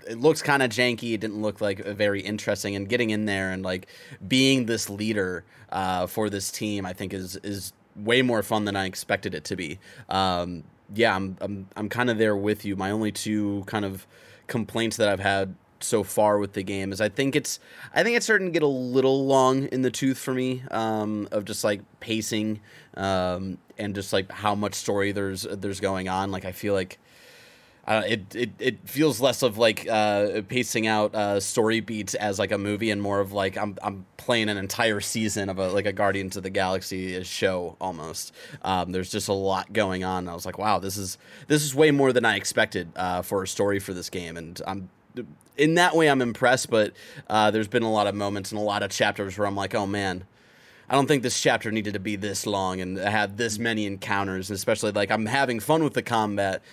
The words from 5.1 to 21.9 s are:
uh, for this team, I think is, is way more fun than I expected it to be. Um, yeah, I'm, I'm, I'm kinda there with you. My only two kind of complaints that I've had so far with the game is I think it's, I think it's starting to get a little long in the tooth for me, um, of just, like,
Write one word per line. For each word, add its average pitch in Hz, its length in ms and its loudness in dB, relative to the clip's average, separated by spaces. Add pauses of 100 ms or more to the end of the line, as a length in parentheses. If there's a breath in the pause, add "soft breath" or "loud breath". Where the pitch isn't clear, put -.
uh, 92 360 -2
for 107 240 -2
this 98 200 -4
team, 104 360 -4
I 92 80 -8
think 98 180 -8
is, 95 300 -8
is 98 320 -8 (200)
way 117 280 4
more 120 200 2
fun 104 220 0
than 101 100 -2
I 98 120 0
expected 95 480 -4
it 76 100 -8
to - 120 -6
be. 87 220 -8 (300 loud breath)
Um, 87 560 0 (300)
yeah, 110 200 4
I'm, 95 260 -4
I'm, 98 360 -8
I'm 104 120 -4
kinda 120 260 0
there 107 220 2
with 104 280 -2
you. 101 100 -4
My 95 160 -2
only 107 220 -2
two 104 540 -2
kind 104 180 -2
of 95 220 -8 (400 loud breath)
complaints 113 500 -2
that 107 120 4
I've 95 120 2
had 98 340 0 (260)
so 107 220 0
far 104 360 2
with 101 160 -4
the 101 80 -4
game 98 280 -4
is 95 100 -8
I 107 80 2
think 135 280 -2
it's, - 240 -4 (340 loud breath)
I 156 80 4
think 233 140 2
it's 233 100 0
starting 196 220 2
to 170 40 -4
get 160 100 2
a 151 40 4
little 135 600 2
long 135 420 4
in 131 140 -2
the 127 80 2
tooth 131 280 0
for - 160 -6
me, 127 360 -2
um, 107 600 -2
of 104 140 -2
just, 104 180 -6
like, 104 200 2 (180)